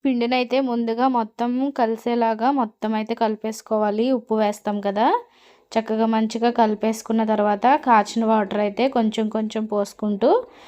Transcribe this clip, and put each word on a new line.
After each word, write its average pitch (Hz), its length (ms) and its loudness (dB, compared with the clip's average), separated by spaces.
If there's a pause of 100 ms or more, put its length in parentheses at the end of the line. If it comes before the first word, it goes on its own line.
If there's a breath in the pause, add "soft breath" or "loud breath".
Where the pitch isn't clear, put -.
పిండినైతే 247 560 0
ముందుగా 233 480 0
మొత్తం 247 600 -2
కలిసేలాగా 226 800 0
మొత్తం 226 440 -2
అయితే 214 200 -4
కలిపేసుకోవాలి. 220 960 -2
ఉప్పు 240 220 -2
వేస్తాం 208 460 0
కదా, 202 260 0 (680 soft breath)
చక్కగా 220 340 0
మంచిగా 226 440 0
కలిపేసుకున్న 220 760 0
తర్వాత 208 420 0
కాచిన 233 580 4
వాటర్ 214 360 0
అయితే 208 280 0
కొంచెం 220 400 0
కొంచెం 220 380 -4
పోసుకుంటూ, 208 640 0 (380 loud breath)